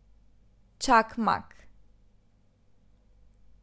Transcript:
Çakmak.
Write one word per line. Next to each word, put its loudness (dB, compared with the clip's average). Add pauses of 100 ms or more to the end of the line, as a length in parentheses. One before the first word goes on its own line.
(800)
Çakmak. 0 (1900)